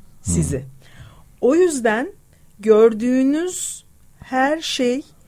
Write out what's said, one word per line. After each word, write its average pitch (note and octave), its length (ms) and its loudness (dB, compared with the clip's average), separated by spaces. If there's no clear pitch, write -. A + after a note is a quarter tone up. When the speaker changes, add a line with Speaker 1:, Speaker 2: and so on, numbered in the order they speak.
Speaker 1:
sizi. C#3+ 380 -4
Speaker 2:
Hmm. - 60 -12
Speaker 1:
O B3+ 140 2
yüzden C#4+ 560 0
gördüğünüz B3 1200 2
her C#4 420 -2
şey B3+ 400 -2